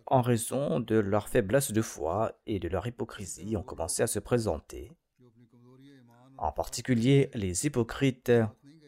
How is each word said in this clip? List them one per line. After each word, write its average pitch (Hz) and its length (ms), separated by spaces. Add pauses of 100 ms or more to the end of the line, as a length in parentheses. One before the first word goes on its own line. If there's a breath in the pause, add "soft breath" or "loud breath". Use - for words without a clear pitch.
en 131 160
raison 123 580
de 110 160
leur 107 320
faiblesse 123 420
de 110 120
foi 92 500 (140)
et 104 120
de 87 100
leur 92 180
hypocrisie 104 720
ont 80 40
commencé - 400
à 117 40
se 104 140
présenter. 85 680 (1500)
En 151 120
particulier, 131 840
les 98 320
hypocrites, 127 680 (560)